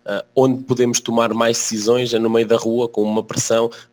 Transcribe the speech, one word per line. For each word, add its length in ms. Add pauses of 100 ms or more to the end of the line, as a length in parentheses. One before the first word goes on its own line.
ah, 180 (120)
onde 280
podemos 360
tomar 340
mais 240
decisões 560
é 60
no 100
meio 160
da 120
rua, 300
com 140
uma 220
pressão, 480 (200)